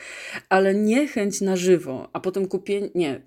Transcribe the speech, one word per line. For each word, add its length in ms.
ale 260
Niechęć 680
na 140
żywo, 580
a 60
potem 280
kupię-, 480
nie, 320